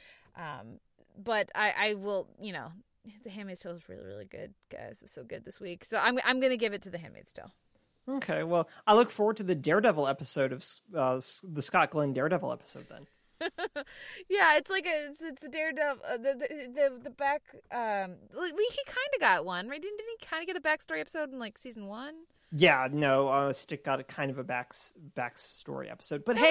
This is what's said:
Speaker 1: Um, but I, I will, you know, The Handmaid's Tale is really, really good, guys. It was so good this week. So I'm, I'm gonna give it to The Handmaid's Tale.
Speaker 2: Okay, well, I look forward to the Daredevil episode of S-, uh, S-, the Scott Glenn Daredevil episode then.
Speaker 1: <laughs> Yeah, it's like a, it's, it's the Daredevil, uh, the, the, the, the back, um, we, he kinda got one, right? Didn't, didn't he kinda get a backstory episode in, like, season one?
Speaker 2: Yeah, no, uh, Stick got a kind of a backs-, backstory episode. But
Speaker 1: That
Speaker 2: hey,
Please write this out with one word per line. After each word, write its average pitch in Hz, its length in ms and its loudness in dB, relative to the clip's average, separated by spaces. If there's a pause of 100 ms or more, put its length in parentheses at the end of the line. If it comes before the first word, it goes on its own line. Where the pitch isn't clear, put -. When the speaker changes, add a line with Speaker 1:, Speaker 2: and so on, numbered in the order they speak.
(360)
Speaker 1:
Um, 139 420 -12 (400)
but 208 380 -2
I, 208 200 2
I 208 180 2
will, 196 340 -4 (120)
you 202 120 -10
know, 139 160 -8 (560)
The 202 60 -14
Handmaid's 190 300 -12
Tale 170 140 -10
is 165 140 -20
really, - 180 -14
really 101 180 -12
good, - 300 -14 (160)
guys. - 280 -14
It - 40 -20
was - 80 -20
so 127 140 -16
good - 200 -12
this - 160 -18
week. 180 240 -12
So 220 140 -2
I'm, 247 260 4
I'm 254 140 2
gonna 254 180 2
give 214 160 -2
it 202 100 -8
to 190 80 -16
The 180 80 -8
Handmaid's 139 340 -18
Tale. - 180 -16 (580)
Speaker 2:
Okay, 190 360 -2
well, 165 240 2 (180)
I 214 80 10
look 220 160 8
forward 214 280 2
to 220 40 -6
the 180 140 0
Daredevil 156 500 4
episode 135 460 0
of 127 80 -8
S-, - 200 -6 (160)
uh, 131 200 2
S-, - 300 -4
the 156 160 -6
Scott 165 280 4
Glenn 147 220 0
Daredevil 135 400 0
episode - 360 -14
then. - 180 -18 (340)
Speaker 1:
<laughs> 330 100 -4 (800)
Yeah, 349 280 6
it's - 140 0
like 381 160 0
a, 302 240 -2
it's, 294 100 -18
it's 320 220 -12
the 302 60 -14
Daredevil, 294 600 -2
uh, 247 100 -2
the, 269 160 0
the, 269 380 -8
the, 277 320 0
the 277 60 -12
back, 277 320 0 (300)
um, 202 420 -2 (240)
we, 349 100 -2 (220)
he - 160 -8
kinda 539 320 -2
got 190 260 4
one, 180 240 -6
right? 294 140 -10
Didn't, 415 160 -8
didn't 440 220 -10
he - 60 -20
kinda 330 200 -6
get 359 100 -4
a 330 40 -8
backstory 311 400 -2
episode 302 320 -8
in, 262 60 -12
like, 220 200 -10
season 220 280 -14
one? 247 280 -12 (380)
Speaker 2:
Yeah, 143 380 8
no, 139 380 6
uh, 139 240 4
Stick - 320 -6
got 135 160 0
a 131 40 -10
kind 143 260 -4
of 131 80 -6
a 131 60 -6
backs-, - 480 -6 (240)
backstory 127 720 -8
episode. 147 340 -8
But 233 120 2
Speaker 1:
That - 80 2
Speaker 2:
hey, 320 60 10